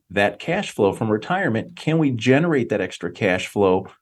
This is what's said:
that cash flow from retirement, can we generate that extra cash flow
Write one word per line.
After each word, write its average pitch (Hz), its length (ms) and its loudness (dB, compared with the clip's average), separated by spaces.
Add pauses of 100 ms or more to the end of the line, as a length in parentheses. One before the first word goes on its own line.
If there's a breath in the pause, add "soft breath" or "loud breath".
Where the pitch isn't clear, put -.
(100)
that 101 300 0
cash 180 320 -4
flow 98 220 2
from 110 160 -4
retirement, 117 680 -2
can 160 220 0
we 151 120 2
generate 131 600 2
that 101 100 0
extra 87 320 -6
cash 92 360 0
flow 95 380 2 (140)